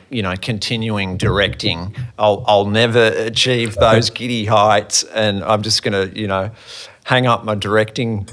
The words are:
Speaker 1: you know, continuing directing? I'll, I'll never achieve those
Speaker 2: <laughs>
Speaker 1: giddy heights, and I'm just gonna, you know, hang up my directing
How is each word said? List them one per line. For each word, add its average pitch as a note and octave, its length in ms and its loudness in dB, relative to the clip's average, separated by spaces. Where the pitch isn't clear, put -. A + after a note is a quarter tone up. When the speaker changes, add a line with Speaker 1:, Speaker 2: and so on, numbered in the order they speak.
Speaker 1:
you A2+ 140 -4
know, F#2 120 -4
continuing G#2 840 -4
directing? F#2+ 760 -2
I'll, G#2+ 300 2
I'll G2+ 180 4
never A2+ 400 2
achieve A2+ 720 0
those A2+ 340 4
Speaker 2:
<laughs> - 100 -8
Speaker 1:
giddy A#2+ 260 -4
heights, G#2 580 2
and G2+ 400 -2
I'm G#2+ 180 2
just G#2+ 220 -2
gonna, G2+ 300 0
you G#2+ 140 -6
know, G2 220 -2
hang B2+ 240 2
up A#2+ 160 2
my G#2+ 100 -2
directing G#2+ 800 -2